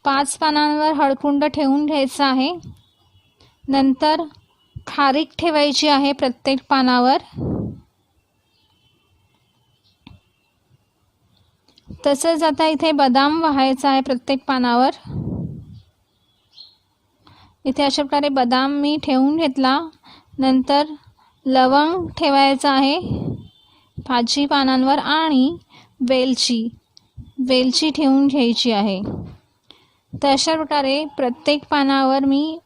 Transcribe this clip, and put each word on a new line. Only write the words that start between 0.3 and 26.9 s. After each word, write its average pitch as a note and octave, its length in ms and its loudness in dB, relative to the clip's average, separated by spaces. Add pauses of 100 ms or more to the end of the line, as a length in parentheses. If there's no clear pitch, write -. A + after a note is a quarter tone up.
पानांवर D4+ 540 0
हळकुंड C#4+ 520 0
ठेवून D4 420 0
घ्यायचं C#4+ 380 -2
आहे. C4 280 0 (1160)
नंतर C#4 540 2 (640)
खारीक C#4 420 0 (100)
ठेवायची D4+ 500 0
आहे C#4 240 2
प्रत्येक C4+ 460 -2 (100)
पानावर. B3+ 480 2 (4000)
तसंच D4+ 360 0
आता D#4+ 240 0
इथे D#4+ 260 0
बदाम C#4+ 500 2
वाहायचा C4+ 480 2
आहे C4+ 100 4
प्रत्येक C4+ 460 -4
पानावर. B3 440 2 (2750)
इथे C#4 180 -2
अशा C#4 200 0
प्रकारे C#4+ 260 -2
बदाम C4 420 0
मी C#4+ 320 -2
ठेवून C#4 340 0
घेतला. C#4 440 0 (580)
नंतर C4 480 2 (600)
लवंग C#4+ 600 2
ठेवायचा C#4 640 2
आहे C#4 280 2 (1080)
पाचही B3 380 0
पानांवर C4+ 520 2
आणि D4+ 580 0 (520)
वेलची, B3+ 600 0 (800)